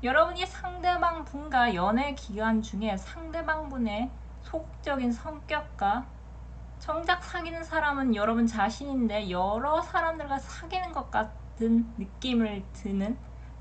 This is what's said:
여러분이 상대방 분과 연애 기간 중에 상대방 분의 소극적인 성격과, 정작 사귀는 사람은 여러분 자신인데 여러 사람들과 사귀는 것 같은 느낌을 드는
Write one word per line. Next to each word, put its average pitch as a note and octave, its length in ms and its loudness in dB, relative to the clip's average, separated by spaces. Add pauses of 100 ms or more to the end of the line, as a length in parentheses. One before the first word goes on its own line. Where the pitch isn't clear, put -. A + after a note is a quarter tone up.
여러분이 E4 440 6
상대방 F4 760 0
분과 C4 500 2
연애 A3+ 400 2
기간 A3 460 0
중에 G#3 380 -2
상대방 D#4 720 -4
분의 A#3+ 400 0 (320)
소극적인 C#4 680 -2
성격과, D4 960 -2 (720)
정작 E4+ 460 0
사귀는 E4 400 -4
사람은 C#4+ 500 2
여러분 A3+ 320 4
자신인데 A3 840 0
여러 G#3 500 2
사람들과 D#4+ 580 0
사귀는 F4 540 -6
것 C4+ 180 -6
같은 A3+ 840 2
느낌을 G#3+ 680 0 (120)
드는 G3+ 420 0 (440)